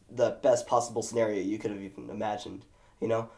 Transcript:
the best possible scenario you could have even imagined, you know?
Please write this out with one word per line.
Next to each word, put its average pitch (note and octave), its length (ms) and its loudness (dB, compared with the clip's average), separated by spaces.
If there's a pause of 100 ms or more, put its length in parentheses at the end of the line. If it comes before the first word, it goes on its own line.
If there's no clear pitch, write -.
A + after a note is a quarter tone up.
(100)
the A#2+ 320 2
best B2+ 240 4
possible A#2 360 0
scenario A2 400 0
you G#2 160 -2
could G#2+ 120 -4
have G2+ 120 -8
even A#2 260 -12
imagined, G#2+ 560 -6 (340)
you A2 100 -2
know? A2+ 300 0